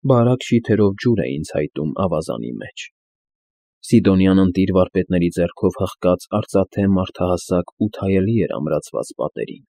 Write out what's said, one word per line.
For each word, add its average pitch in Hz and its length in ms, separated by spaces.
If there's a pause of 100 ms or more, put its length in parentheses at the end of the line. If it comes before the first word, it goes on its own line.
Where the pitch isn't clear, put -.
բարակ 127 420
շիթերով 107 480
ջուր 110 260
էին 69 260
ցայտում 73 500
ավազանի 78 580
մեջ։ - 300 (1000)
Սիդոնյան 95 580
ընտիր 92 300
վարպետների 90 580
ձեռքով 87 500
հղկած 92 500
արծաթե 101 580
մարդահասակ 92 880
ութայելի 98 600
էր 92 160
ամրացված 76 600
պատերին - 580